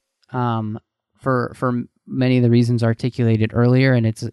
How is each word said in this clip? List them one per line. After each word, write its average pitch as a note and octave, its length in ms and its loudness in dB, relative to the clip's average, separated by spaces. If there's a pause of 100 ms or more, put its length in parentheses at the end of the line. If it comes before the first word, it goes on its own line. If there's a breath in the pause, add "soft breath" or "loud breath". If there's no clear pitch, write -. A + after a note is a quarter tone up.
(300)
um, A2+ 480 -4 (400)
for, B2+ 380 -2
for B2 280 -4 (220)
many B2+ 300 0
of B2 60 4
the A#2+ 80 4
reasons A#2+ 340 2
articulated A2+ 680 0
earlier, B2+ 400 2
and A2+ 120 0
it's, A2 160 -4 (100)